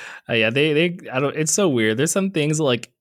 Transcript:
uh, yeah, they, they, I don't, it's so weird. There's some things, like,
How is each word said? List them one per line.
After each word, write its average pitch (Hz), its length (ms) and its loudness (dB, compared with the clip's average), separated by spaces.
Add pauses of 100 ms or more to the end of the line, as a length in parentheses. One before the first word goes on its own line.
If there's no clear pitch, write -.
(300)
uh, - 40 -2
yeah, 113 160 2
they, 143 220 2
they, 170 380 0
I 127 100 -4
don't, 139 160 -2
it's 156 160 -2
so 202 160 2
weird. 110 300 2
There's 147 160 0
some 190 180 0
things, 156 300 -2
like, 123 280 0 (120)